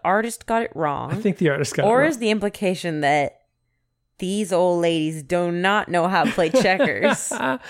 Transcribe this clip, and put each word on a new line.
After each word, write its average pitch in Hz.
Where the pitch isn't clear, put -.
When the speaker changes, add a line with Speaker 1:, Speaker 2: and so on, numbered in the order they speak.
Speaker 1:
artist 220
got 226
it -
wrong? 139
Speaker 2:
I -
think 208
the 170
artist 139
got 151
it 196
Speaker 1:
Or 240
Speaker 2:
wrong. 302
Speaker 1:
is 285
the 220
implication 190
that 143
these 190
old 175
ladies 160
do 175
not 190
know 170
how 185
to 226
play 170
checkers? 190